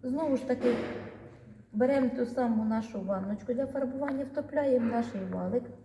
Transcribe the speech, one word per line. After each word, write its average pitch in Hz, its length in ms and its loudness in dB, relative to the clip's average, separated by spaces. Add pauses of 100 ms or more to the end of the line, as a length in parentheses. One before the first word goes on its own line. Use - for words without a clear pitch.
знову 269 340 2
ж - 100 -4
таки, 247 280 2 (960)
беремо 254 360 4
ту 247 160 0
саму 226 400 0
нашу 220 360 -2
ванночку 196 520 -2
для 262 140 0
фарбування, 269 580 -2
втопляємо 269 680 2
наш 233 140 2 (260)
валик 185 320 0 (220)